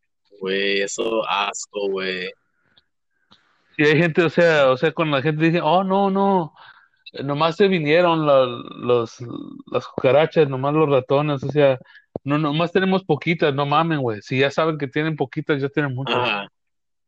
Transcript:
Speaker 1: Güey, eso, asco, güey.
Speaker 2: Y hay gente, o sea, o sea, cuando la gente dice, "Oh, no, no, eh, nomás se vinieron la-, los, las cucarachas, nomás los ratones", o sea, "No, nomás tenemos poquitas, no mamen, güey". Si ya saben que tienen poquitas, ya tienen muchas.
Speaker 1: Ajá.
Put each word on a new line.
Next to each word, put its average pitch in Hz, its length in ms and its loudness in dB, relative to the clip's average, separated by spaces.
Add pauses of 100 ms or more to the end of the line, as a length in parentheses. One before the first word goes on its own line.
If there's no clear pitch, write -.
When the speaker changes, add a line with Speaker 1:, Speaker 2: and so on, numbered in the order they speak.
(400)
Speaker 1:
Güey, 98 420 -2
eso, 107 460 -2
asco, 101 640 -4
güey. 92 400 -6 (1500)
Speaker 2:
Y 156 80 0
hay 151 120 4
gente, 170 260 2
o 160 60 2
sea, 156 420 4
o 127 60 0
sea, 156 140 0
cuando 151 260 -2
la 131 60 -2
gente 151 220 0
dice, 165 160 2
"Oh, 165 220 2
no, 196 260 0
no, 190 440 0 (600)
eh, - 100 -10
nomás 147 340 -2
se 202 100 4
vinieron 170 580 2
la-, 135 220 4
los, 120 720 -2 (540)
las - 160 -4
cucarachas, 147 640 2
nomás 139 240 -2
los 156 160 2
ratones", 139 540 0
o 139 80 -6
sea, 139 260 4 (460)
"No, 143 160 0
nomás 156 320 -2
tenemos 190 320 0
poquitas, 160 500 0
no 143 140 -2
mamen, 156 320 0
güey". 113 240 -4
Si 131 160 -2
ya 135 100 2
saben 160 300 -2
que 143 80 -6
tienen 156 280 -4
poquitas, 147 460 -4
ya 139 80 -4
tienen 143 240 -2
muchas. 127 220 -6
Speaker 1:
Ajá. 107 320 -2 (600)